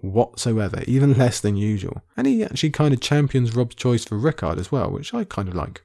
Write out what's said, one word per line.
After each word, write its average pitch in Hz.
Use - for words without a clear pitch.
whatsoever, 107
even 135
less 123
than 104
usual. 101
And 247
he 240
actually 151
kind 147
of 123
champions 135
Robb's 123
choice 120
for -
Rickard 104
as -
well, 120
which 117
I 233
kind 101
of 90
like. -